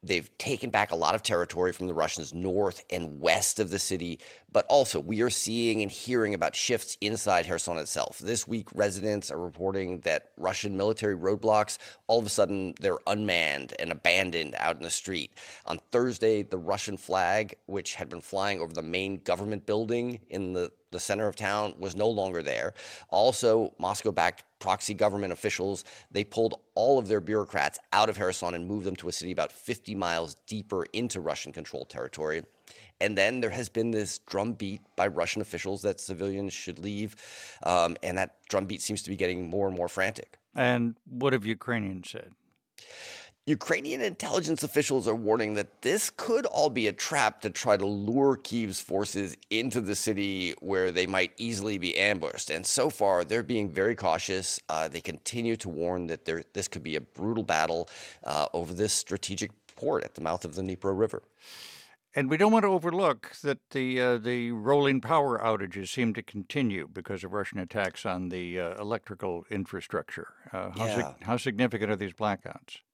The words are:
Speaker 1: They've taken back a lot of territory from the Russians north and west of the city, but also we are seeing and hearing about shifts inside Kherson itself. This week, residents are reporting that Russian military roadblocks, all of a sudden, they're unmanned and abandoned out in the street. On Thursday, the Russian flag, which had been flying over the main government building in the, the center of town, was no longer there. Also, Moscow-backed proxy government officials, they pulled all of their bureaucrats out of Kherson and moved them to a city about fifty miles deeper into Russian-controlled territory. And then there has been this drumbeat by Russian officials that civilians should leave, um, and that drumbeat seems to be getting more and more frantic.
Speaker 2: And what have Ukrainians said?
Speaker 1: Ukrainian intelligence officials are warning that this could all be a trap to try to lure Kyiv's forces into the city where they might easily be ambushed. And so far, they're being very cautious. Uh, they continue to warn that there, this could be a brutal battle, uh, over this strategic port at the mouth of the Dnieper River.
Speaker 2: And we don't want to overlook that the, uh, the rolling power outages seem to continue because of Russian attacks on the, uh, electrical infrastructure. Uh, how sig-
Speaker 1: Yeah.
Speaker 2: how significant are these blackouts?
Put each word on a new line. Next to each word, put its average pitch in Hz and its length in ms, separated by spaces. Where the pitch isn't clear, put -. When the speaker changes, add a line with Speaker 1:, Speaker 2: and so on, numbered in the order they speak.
Speaker 1:
They've 87 360
taken 123 320
back 104 200
a 85 40
lot 82 180
of 107 80
territory 87 520
from 92 120
the 90 80
Russians 78 400
north 92 560
and 80 300
west 85 400
of 101 100
the 95 80
city, 87 420
but - 160
also 135 320
we 104 220
are 123 80
seeing 113 540
and 98 80
hearing 113 420
about 85 220
shifts - 460
inside 101 440
Kherson 85 320
itself. 73 400
This 113 300
week, 110 260
residents 101 560
are 73 100
reporting 90 600
that 78 380
Russian 92 380
military 104 400
roadblocks, 107 600
all 113 100
of 117 80
a 104 40
sudden, 98 500
they're 90 260
unmanned 85 720
and 82 140
abandoned 85 680
out 82 200
in - 40
the 82 80
street. 87 440
On 85 120
Thursday, 113 500
the 98 160
Russian 95 400
flag, 95 580
which 95 260
had - 160
been 87 120
flying 98 380
over 82 140
the 82 80
main 92 360
government 101 500
building 117 520
in 92 240
the, 90 180
the 87 100
center 104 280
of 95 80
town, 104 420
was 90 180
no 104 140
longer 95 320
there. 69 320
Also, 113 680
Moscow-backed 92 680
proxy 98 340
government 101 400
officials, 95 520
they 101 120
pulled 113 360
all 131 240
of 107 80
their 104 140
bureaucrats 85 580
out 107 160
of 95 80
Kherson 90 360
and 87 140
moved 101 180
them 95 120
to 85 100
a 87 40
city 87 200
about 78 200
fifty - 440
miles 85 400
deeper 101 480
into 117 260
Russian-controlled 76 680
territory. 76 540
And 101 180
then 110 220
there 117 100
has 113 200
been 113 200
this 107 300
drumbeat 104 600
by 92 120
Russian 87 340
officials 95 400
that 98 180
civilians 98 540
should - 240
leave, 101 380
um, 85 400
and 92 160
that 92 160
drumbeat 95 340
seems 104 180
to - 80
be 98 60
getting 90 340
more 98 180
and 95 80
more 87 140
frantic. - 480
Speaker 2:
And 120 400
what 127 240
have 104 100
Ukrainians 101 680
said? - 180
Speaker 1:
Ukrainian 151 540
intelligence 170 600
officials 135 460
are 110 80
warning 110 400
that 101 260
this 180 340
could 233 300
all 147 240
be 120 180
a 98 60
trap 127 480
to 107 80
try 104 260
to 98 120
lure 117 500
Kyiv's 113 420
forces 98 560
into 120 320
the 101 140
city 98 640
where 92 320
they 90 160
might 95 300
easily 107 420
be 87 180
ambushed. 92 540
And 82 120
so 139 280
far, 95 320
they're 107 180
being 107 260
very 95 280
cautious. 92 640
Uh, 80 180
they 78 140
continue 113 540
to 107 140
warn 87 360
that 80 200
there, 82 180
this - 140
could 80 160
be 78 140
a 71 40
brutal 107 420
battle, 82 460
uh, 73 280
over 90 220
this 101 180
strategic - 560
port 143 280
at - 100
the - 80
mouth 80 240
of 78 80
the 90 80
Dnieper 95 320
River. 104 300
Speaker 2:
And 135 160
we 156 80
don't 202 140
want 220 120
to 202 60
overlook 170 600
that 143 160
the, 127 300
uh, 123 160
the 120 340
rolling 135 500
power 139 380
outages 98 480
seem 117 260
to 113 80
continue 101 640
because 92 360
of 92 100
Russian 101 240
attacks 95 480
on 90 240
the, 90 300
uh, 90 200
electrical 104 720
infrastructure. 92 800
Uh, 95 240
how 110 80
sig- 107 140
Speaker 1:
Yeah. 69 220
Speaker 2:
how 117 160
significant 113 540
are 107 40
these 95 180
blackouts? - 680